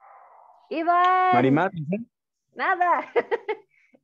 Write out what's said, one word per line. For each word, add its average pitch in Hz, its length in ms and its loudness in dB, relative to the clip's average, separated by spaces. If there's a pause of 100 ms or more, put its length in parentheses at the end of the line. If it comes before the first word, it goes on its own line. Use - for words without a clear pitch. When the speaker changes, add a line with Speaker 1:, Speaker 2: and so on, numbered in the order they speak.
(680)
Speaker 1:
Iván. 359 640 2
Speaker 2:
Marimar. 151 360 2 (840)
Speaker 1:
Nada. 349 600 -2
<laughs> - 540 -6 (340)